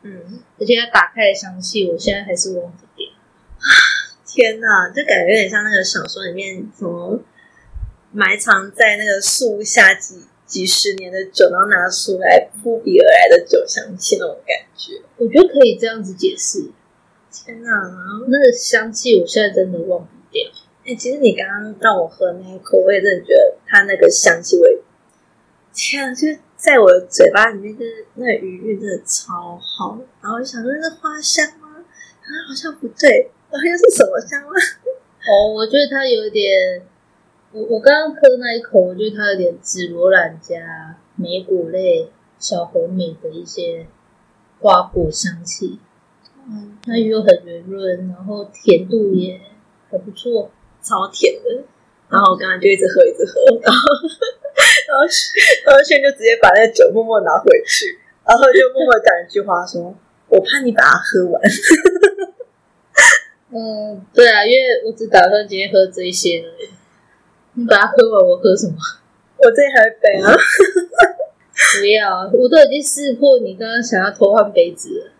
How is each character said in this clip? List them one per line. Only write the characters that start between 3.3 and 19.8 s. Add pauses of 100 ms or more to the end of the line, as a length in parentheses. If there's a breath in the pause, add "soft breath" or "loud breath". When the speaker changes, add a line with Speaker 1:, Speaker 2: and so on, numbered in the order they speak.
Speaker 1:
<sighs>
天
哪，
就
感
觉
有
点
像
那
个
小
说
里
面
什
么 (920 soft breath)
埋
藏
在
那
个
树
下
几， (200)
几
十
年
的
酒，
然
后
拿
出
来 (120)
扑
鼻
而
来
的
酒
香
气
那
种
感
觉。 (160)
Speaker 2:
我
觉
得
可
以
这
样
子
解
释。 (600)
Speaker 1:
天
哪。 (560)
Speaker 2:
那
个
香
气
我
现
在
真
的
忘